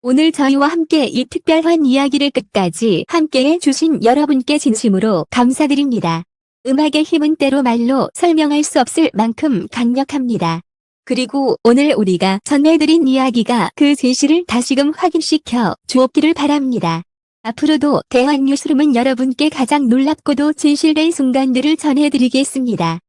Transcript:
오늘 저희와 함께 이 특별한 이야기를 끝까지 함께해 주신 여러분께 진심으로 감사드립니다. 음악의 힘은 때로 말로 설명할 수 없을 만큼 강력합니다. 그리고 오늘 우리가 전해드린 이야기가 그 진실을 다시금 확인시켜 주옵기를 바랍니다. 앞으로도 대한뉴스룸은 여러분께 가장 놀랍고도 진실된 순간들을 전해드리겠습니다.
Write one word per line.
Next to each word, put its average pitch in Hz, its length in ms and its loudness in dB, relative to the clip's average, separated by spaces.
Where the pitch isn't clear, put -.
오늘 277 300 2
저희와 277 360 2
함께 320 380 0
이 247 200 -4
특별한 320 600 0
이야기를 277 460 0
끝까지 185 760 -2
함께해 311 520 0
주신 302 440 0
여러분께 285 540 2
진심으로 208 720 0
감사드립니다. 247 960 0
음악의 294 380 0
힘은 302 320 0
때로 277 260 0
말로 240 520 0
설명할 302 500 0
수 294 160 -2
없을 311 340 0
만큼 226 580 -2
강력합니다. 240 920 -2
그리고 254 580 -2
오늘 277 320 4
우리가 190 480 0
전해드린 311 640 2
이야기가 240 680 0
그 294 200 2
진실을 285 500 0
다시금 262 500 0
확인시켜 311 800 -2
주옵기를 294 480 2
바랍니다. 254 680 -2
앞으로도 285 680 0
대한뉴스룸은 269 840 2
여러분께 262 540 0
가장 285 400 -2
놀랍고도 285 640 0
진실된 311 580 0
순간들을 262 680 0
전해드리겠습니다. 254 1300 -2